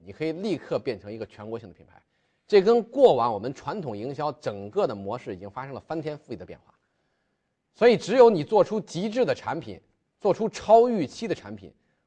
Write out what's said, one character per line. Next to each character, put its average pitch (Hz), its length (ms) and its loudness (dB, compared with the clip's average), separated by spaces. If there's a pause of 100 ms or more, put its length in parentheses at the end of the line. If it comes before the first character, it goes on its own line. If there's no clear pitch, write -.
你 98 80 -18
可 156 120 -8
以 160 80 -4
立 180 260 -6
刻 - 200 -6
变 104 220 -6
成 104 100 -16
一 113 60 -12
个 110 80 -12
全 107 240 -16
国 113 100 -10
性 107 100 -18
的 80 60 -20
品 - 120 -20
牌。 - 160 -20 (440)
这 202 140 6
跟 233 220 4
过 233 320 4
往 120 180 2
我 104 60 -4
们 127 160 -8
传 185 260 -10
统 120 160 -10
营 127 180 -10
销 151 180 -6
整 104 360 -10
个 185 180 -2
的 120 80 -8
模 101 220 -8
式 120 180 -12
已 87 40 -12
经 98 100 -14
发 127 160 -12
生 139 80 -14
了 110 80 -12
翻 160 220 -8
天 151 160 -10
覆 - 100 -20
地 117 80 -12
的 92 80 -20
变 85 140 -18
化。 - 160 -20 (960)
所 220 140 2
以 240 80 6
只 196 220 -2
有 240 140 10
你 160 120 0
做 190 220 2
出 214 160 -4
极 185 280 -8
致 240 140 -2
的 143 120 0
产 135 260 -8
品， 98 180 -14 (400)
做 196 140 0
出 214 160 -2
超 233 400 6
预 196 180 -2
期 - 220 -10
的 170 60 -2
产 104 200 -10
品， 98 160 -20 (360)